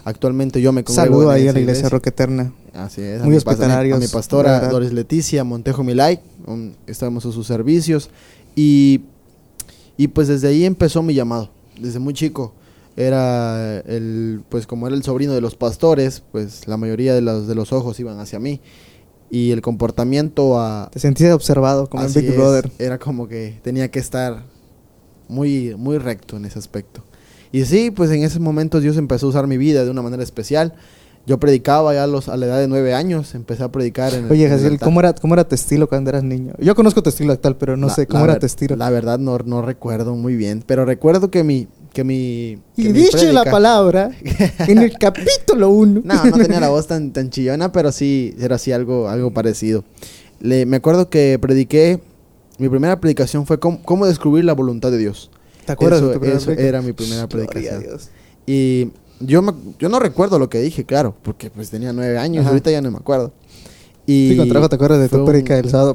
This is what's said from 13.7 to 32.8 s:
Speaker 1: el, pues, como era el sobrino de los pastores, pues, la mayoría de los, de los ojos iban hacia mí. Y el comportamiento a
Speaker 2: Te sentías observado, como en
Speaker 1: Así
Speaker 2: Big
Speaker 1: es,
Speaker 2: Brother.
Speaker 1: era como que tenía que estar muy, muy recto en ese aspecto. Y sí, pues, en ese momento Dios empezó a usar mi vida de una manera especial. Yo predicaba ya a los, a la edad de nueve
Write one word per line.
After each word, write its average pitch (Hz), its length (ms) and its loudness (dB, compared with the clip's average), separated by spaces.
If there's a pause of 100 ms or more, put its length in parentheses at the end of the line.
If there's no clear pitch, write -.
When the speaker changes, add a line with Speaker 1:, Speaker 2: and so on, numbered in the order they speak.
Speaker 1:
el, 113 680 -6
pues, 117 180 -6
como 120 200 -8
era 135 80 -4
el 139 80 -4
sobrino 139 300 -2
de 127 80 -2
los 117 140 -4
pastores, 135 760 0
pues, 104 360 -10
la 107 100 -6
mayoría 113 380 -2
de 123 60 2
los, 110 260 -2
de 113 80 -4
los 110 160 -6
ojos 123 280 -4
iban 110 200 -12
hacia 104 200 -14
mí. 139 220 -8 (680)
Y 120 220 -2
el 117 100 -2
comportamiento 123 960 -2
a 107 320 -6
Speaker 2:
Te - 80 -14
sentías 151 340 4
observado, 139 560 0
como 135 140 -6
en 135 60 -2
Speaker 1:
Así 139 100 0
Speaker 2:
Big 131 120 2
Speaker 1:
es, 131 40 0
Speaker 2:
Brother. 135 440 2
Speaker 1:
era 127 200 -6
como 120 300 -8
que 110 340 -12
tenía 127 260 -4
que 135 100 -8
estar 123 440 -8 (880)
muy, 131 480 -4
muy 135 200 -4
recto 120 400 -8
en 104 80 -10
ese 104 140 -12
aspecto. - 440 -14 (500)
Y 131 120 -2
sí, 214 260 2
pues, 175 200 0
en 151 120 0
ese 156 160 -2
momento 156 420 -2
Dios 151 160 0
empezó 135 300 -2
a - 20 0
usar 139 180 0
mi 135 100 -2
vida 139 280 2
de 123 60 -2
una 131 100 -6
manera 123 220 -6
especial. 147 500 -4 (540)
Yo 131 120 0
predicaba 143 540 2
ya 143 120 0
a - 20 0
los, 139 220 -4
a - 60 -8
la 127 120 -4
edad 127 120 0
de 139 80 2
nueve 131 280 0